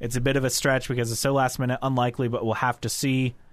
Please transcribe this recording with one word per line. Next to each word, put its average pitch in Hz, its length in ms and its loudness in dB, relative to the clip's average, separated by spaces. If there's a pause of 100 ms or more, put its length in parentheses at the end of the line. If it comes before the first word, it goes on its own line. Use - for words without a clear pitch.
"It's 123 160 -4
a 123 40 -2
bit 135 140 2
of 135 80 2
a 131 60 0
stretch 131 400 0
because 120 240 -2
it's 110 80 -4
so 139 100 2
last 135 280 2
minute, 127 220 0
unlikely, 123 460 0
but 117 160 -4
we'll 110 120 0
have 127 260 -2
to 117 80 -4
see." 131 460 0 (180)